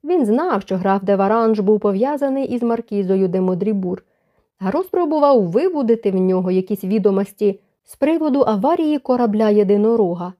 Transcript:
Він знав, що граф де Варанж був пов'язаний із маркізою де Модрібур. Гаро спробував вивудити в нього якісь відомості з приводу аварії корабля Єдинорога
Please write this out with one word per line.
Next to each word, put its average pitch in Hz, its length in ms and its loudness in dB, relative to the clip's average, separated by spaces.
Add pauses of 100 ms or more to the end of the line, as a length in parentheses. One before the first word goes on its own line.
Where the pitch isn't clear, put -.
Він 311 220 0
знав, 240 360 0
що 190 160 -6
граф 196 260 0
де 196 120 2
Варанж 214 440 0
був 208 200 2
пов'язаний 262 640 -2
із 240 180 -4
маркізою 202 640 -2
де 185 140 -2
Модрібур. 185 640 -2 (560)
Гаро 226 240 -2
спробував 285 600 2
вивудити 226 680 0
в 190 40 -2
нього 185 360 0
якісь 185 320 -2
відомості 196 760 -2 (240)
з - 120 -20
приводу 302 520 0
аварії 302 520 0
корабля 226 500 0
Єдинорога 202 920 0